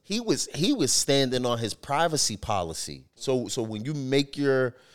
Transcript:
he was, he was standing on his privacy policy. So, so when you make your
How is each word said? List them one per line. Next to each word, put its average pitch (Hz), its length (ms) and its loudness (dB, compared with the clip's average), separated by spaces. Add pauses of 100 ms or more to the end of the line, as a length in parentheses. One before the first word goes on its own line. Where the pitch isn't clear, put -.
he 208 160 -4
was, 214 340 0
he 190 200 2
was 156 180 2
standing 131 540 2
on 120 120 0
his 113 160 -4
privacy 143 640 0
policy. 80 680 -4 (100)
So, 127 320 0
so - 160 -4
when 110 220 -6
you 151 100 -4
make 139 420 0
your 131 380 2 (200)